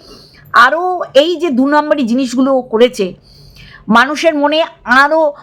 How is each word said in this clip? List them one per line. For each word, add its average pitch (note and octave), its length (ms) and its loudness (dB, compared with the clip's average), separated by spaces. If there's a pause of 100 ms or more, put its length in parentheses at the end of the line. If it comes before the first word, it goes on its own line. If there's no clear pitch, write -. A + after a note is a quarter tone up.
(540)
আরও E4+ 480 0 (120)
এই D#4+ 220 2
যে D#4 140 -4
দু C4 180 0
নম্বরই D4+ 360 0
জিনিসগুলো B3+ 500 -2
ও B3+ 80 0
করেছে, A3+ 520 -2 (760)
মানুষের C#4+ 480 0
মনে D4 300 0 (180)
আরও, C#4+ 600 2